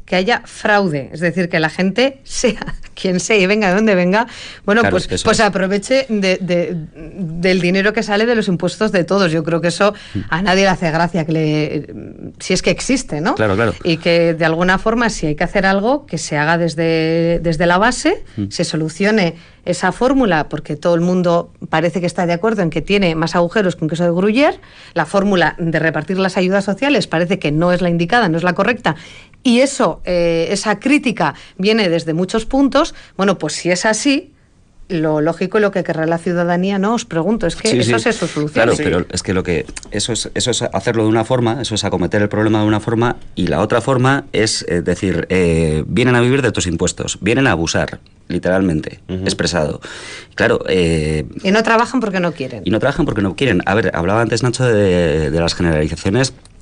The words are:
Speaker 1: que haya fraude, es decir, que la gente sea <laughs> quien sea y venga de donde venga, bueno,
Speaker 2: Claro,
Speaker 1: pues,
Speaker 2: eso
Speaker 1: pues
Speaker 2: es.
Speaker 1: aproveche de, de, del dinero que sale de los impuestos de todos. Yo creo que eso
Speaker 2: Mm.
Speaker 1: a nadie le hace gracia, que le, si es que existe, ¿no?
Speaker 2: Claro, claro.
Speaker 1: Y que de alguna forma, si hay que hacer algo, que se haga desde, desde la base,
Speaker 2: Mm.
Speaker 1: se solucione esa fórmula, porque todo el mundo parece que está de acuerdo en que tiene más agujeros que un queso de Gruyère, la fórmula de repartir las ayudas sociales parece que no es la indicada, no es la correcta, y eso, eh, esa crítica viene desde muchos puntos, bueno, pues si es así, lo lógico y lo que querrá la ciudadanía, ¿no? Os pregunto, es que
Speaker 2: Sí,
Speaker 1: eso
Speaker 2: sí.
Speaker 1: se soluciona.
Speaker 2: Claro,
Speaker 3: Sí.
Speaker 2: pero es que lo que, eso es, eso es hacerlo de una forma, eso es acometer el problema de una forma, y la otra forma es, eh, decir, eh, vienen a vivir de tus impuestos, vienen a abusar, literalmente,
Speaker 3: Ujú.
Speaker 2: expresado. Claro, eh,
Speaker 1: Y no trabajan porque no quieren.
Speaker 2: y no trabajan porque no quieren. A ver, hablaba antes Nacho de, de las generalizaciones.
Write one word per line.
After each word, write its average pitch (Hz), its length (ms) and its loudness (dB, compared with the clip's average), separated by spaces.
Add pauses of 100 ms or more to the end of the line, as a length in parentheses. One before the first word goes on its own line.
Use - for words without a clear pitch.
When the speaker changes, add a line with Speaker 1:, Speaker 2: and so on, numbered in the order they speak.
Speaker 1:
que 185 100 -2
haya 190 280 0
fraude, 196 680 0
es 151 80 -10
decir, 175 280 0
que 175 120 -2
la 156 100 0
gente 214 540 0
sea - 540 -2
<laughs> - 220 -16
quien 180 200 0
sea 220 160 2
y 185 100 4
venga 208 220 2
de 180 80 2
donde 220 180 4
venga, 185 320 2 (400)
bueno, 214 140 4
Speaker 2:
Claro, 202 140 2
Speaker 1:
pues, 180 160 0
Speaker 2:
eso - 140 -2
Speaker 1:
pues 214 140 4
Speaker 2:
es. 226 80 4
Speaker 1:
aproveche 202 640 0
de, 190 320 0
de, 175 360 -2 (200)
del 175 640 -2
dinero 190 320 2
que 220 100 -2
sale 208 240 0
de 247 80 2
los 208 140 0
impuestos 185 420 0
de 175 140 0
todos. 190 260 2
Yo 160 140 0
creo 165 160 0
que 170 80 0
eso 202 260 2 (200)
Speaker 2:
Mm. 101 40 -6 (120)
Speaker 1:
a 165 120 -2
nadie 196 220 2
le 196 40 4
hace 170 220 0
gracia, 165 340 0
que 160 80 -4
le, 151 640 -2 (460)
si - 140 -4
es - 80 0
que 196 80 2
existe, 175 500 -2
¿no? 233 160 0
Speaker 2:
Claro, 104 180 2
claro. 110 200 2 (100)
Speaker 1:
Y 170 140 0
que 170 360 2
de 160 100 -2
alguna 180 340 2
forma, 226 320 0
si - 160 -4
hay 151 100 0
que 180 80 -2
hacer 185 220 0
algo, 214 400 0
que 165 120 -8
se - 180 -6
haga 156 220 2
desde, 165 840 0
desde 165 260 0
la 175 120 4
base, 254 460 0 (120)
Speaker 2:
Mm. 101 140 -2
Speaker 1:
se 175 140 -4
solucione 175 720 0 (300)
esa 180 280 -2
fórmula, 240 560 2
porque 151 280 -8
todo 175 180 0
el 165 60 2
mundo 175 520 2 (160)
parece 165 320 0
que 175 60 -2
está 175 200 -2
de 170 60 0
acuerdo 202 300 0
en 165 80 0
que 160 120 -4
tiene 190 320 2
más 160 200 -2
agujeros 175 420 0
que - 80 -4
un 151 60 -2
queso 170 140 -2
de 170 60 2
Gruyère, 214 480 2 (360)
la 165 120 0
fórmula 196 520 2
de 165 200 0
repartir 156 400 -2
las 190 180 -2
ayudas 196 280 2
sociales 208 420 0
parece 170 320 0
que 151 140 -2
no 170 200 2
es 180 100 2
la 180 80 2
indicada, 170 380 2
no 160 100 0
es 165 60 -2
la 180 100 0
correcta, 196 420 0 (460)
y 240 180 4
eso, 240 440 0
eh, 170 460 0
esa 202 300 0
crítica 240 540 0 (240)
viene 208 300 2
desde 165 260 0
muchos 190 320 -2
puntos, 269 480 2 (220)
bueno, 190 220 2
pues 151 160 -4
si - 160 -2
es 180 140 0
así, 269 460 0 (600)
lo 156 320 0
lógico 165 340 0
y 214 60 4
lo 202 80 2
que 190 120 -2
querrá 160 220 -2
la 165 140 0
ciudadanía, 180 600 0
¿no? 202 140 0
Os 240 140 -4
pregunto, 170 400 -2
es 165 100 -4
que - 120 -4
Speaker 2:
Sí, 240 100 2
Speaker 1:
eso 226 200 2
Speaker 2:
sí. - 60 -2
Speaker 1:
se 233 80 2
soluciona. 151 400 -4
Speaker 2:
Claro, 117 240 2
Speaker 3:
Sí. 151 80 -2
Speaker 2:
pero 90 260 0
es 92 120 -6
que 104 100 -4
lo 92 100 0
que, 85 220 -2 (260)
eso 104 220 -4
es, 104 220 -6
eso 107 160 -2
es 110 100 -2
hacerlo 110 440 -2
de 107 40 2
una 113 160 2
forma, 120 380 0
eso - 120 -6
es 101 100 -2
acometer 90 360 0
el 101 80 2
problema 107 320 0
de 107 60 2
una 107 140 2
forma, 117 360 0 (180)
y 90 120 -2
la 80 140 0
otra 117 200 2
forma 135 540 2
es, - 340 0
eh, 85 140 0
decir, 87 480 -2
eh, 82 560 2
vienen 120 300 2
a 120 40 4
vivir 127 220 2
de 113 100 2
tus 87 140 -4
impuestos, 87 560 -2
vienen 127 240 2
a 113 60 4
abusar, 82 480 -2 (280)
literalmente, 87 800 0
Speaker 3:
Ujú. 92 160 -6
Speaker 2:
expresado. 85 560 -2 (540)
Claro, 110 340 0
eh, 78 560 0 (180)
Speaker 1:
Y 190 80 0
no 220 120 2
trabajan 226 380 2
porque 196 200 -2
no 170 120 -2
quieren. 127 340 -10
Speaker 2:
y 90 40 0
no 110 80 2
trabajan 139 280 0
porque 113 160 -2
no 92 140 -2
quieren. 110 280 2
A 95 100 0
ver, 107 200 2
hablaba 95 260 0
antes 113 220 0
Nacho 123 240 0
de, 87 640 2
de 82 100 0
las 82 140 0
generalizaciones. 87 800 0 (280)